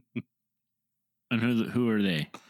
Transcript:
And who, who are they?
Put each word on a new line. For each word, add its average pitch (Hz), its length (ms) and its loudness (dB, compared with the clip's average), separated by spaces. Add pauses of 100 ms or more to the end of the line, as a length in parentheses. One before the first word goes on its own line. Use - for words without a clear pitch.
(1300)
And 117 100 0
who, 117 240 2
who 120 240 0
are 107 140 2
they? 82 260 0 (220)